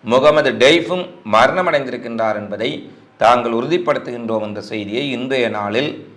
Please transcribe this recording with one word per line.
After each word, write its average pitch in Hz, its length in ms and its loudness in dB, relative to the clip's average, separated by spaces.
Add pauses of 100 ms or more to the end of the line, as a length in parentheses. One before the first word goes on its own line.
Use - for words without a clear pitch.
முகமது 139 480 4
டெய்ஃபும் 160 580 2 (240)
மரணமடைந்திருக்கின்றார் 120 1000 0
என்பதை 104 540 -8 (280)
தாங்கள் 117 340 4
உறுதிப்படுத்துகின்றோம் 123 880 -2
என்ற 104 200 -8
செய்தியை 110 500 -6
இன்றைய 123 380 -2
நாளில் 107 680 -4